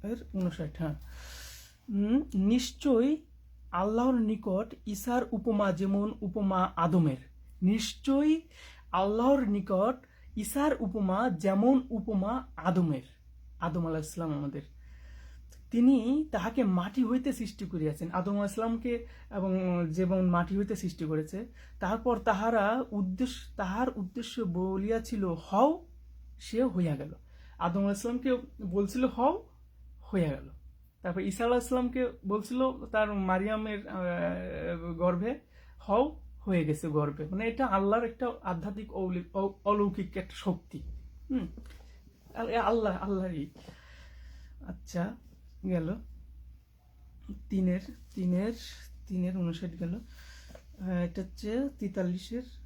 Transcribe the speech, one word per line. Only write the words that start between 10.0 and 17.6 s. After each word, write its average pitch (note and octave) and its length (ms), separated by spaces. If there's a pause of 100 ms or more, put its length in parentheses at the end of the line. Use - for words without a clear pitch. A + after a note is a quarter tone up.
ঈসার C#4 420
উপমা G3+ 500
যেমন G3+ 600
উপমা G#3+ 580 (100)
আদমের, E3 440 (580)
আদম E3 280
আলাইহিস D#3 260
সালাম E3 200
আমাদের। C#3+ 280 (1080)
তিনি B3+ 600
তাহাকে A3+ 320
মাটি G3 400
হইতে B3+ 300
সৃষ্টি G3+ 320